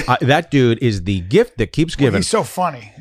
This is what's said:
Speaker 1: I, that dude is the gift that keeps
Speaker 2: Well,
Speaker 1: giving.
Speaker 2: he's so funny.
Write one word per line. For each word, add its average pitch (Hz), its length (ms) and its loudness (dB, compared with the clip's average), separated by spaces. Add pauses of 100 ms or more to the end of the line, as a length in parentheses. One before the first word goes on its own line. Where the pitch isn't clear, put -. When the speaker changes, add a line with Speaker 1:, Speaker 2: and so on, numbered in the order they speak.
Speaker 1:
I, 123 140 2
that 151 280 0
dude 123 320 2
is 101 220 0
the 98 160 -2
gift 120 380 0
that 110 120 -2
keeps 165 260 -2
Speaker 2:
Well, 139 120 2
Speaker 1:
giving. 110 100 0
Speaker 2:
he's 175 100 -2
so 214 140 0
funny. 135 580 -6